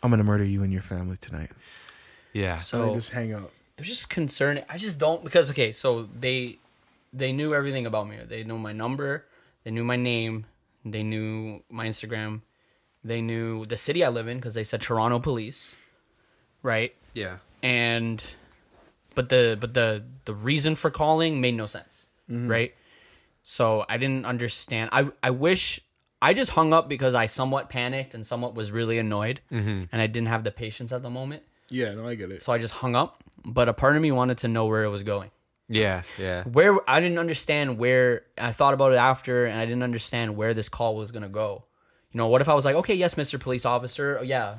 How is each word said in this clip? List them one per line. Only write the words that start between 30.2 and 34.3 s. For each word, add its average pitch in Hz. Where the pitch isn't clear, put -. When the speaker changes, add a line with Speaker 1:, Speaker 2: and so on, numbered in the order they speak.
Speaker 3:
have 113
the 107
patience 117
at 123
the 120
moment. 131
Speaker 1:
Yeah, 117
no, 110
I 120
get 95
it. 95
Speaker 3:
So 127
I 120
just 113
hung 123
up. -
But 120
a 113
part 139
of 156
me 156
wanted 127